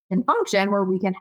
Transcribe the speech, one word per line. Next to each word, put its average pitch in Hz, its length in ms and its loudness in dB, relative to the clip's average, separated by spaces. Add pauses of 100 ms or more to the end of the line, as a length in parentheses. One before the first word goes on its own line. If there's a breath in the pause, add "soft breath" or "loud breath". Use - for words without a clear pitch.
can 190 160 0
function 208 460 0
where 202 140 0
we 185 160 0
can 190 200 -2